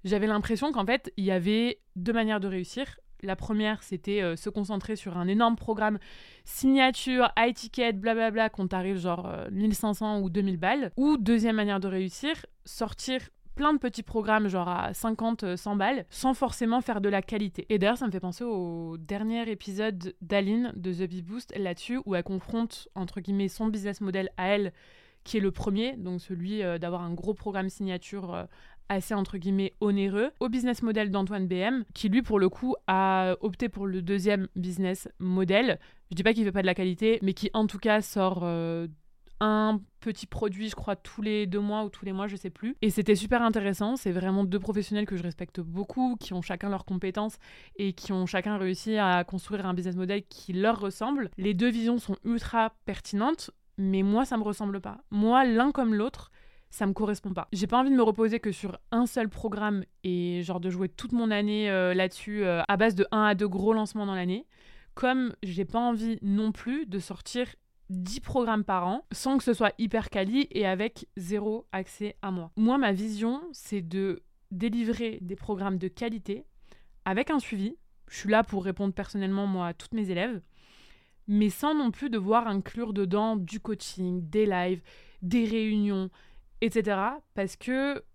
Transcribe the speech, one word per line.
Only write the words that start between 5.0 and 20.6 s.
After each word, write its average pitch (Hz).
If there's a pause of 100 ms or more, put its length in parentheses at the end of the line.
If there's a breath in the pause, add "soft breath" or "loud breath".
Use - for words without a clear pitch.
un 175
énorme 226
programme 214 (480 loud breath)
signature, 262
high 240
ticket, 233
blablabla, 220
qu'on 196
t'arrive 190
genre, 175
euh, -
mille 208
cinq 208
cents 214
ou 190
deux 190
mille 190
balles. 202
Ou 285
deuxième 226
manière 202
de 196
réussir, 190 (200)
sortir - (340)
plein 294
de 294
petits 233
programmes 214
genre 180
à 180
cinquante, 226
euh, 180
cent 202
balles, 233
sans 262
forcément 240
faire 220
de 202
la 202
qualité. 208
Et 214
d'ailleurs, 214
ça 254
me 196
fait 185
penser 180
au 170
dernier 220
épisode 196
d'Aline 202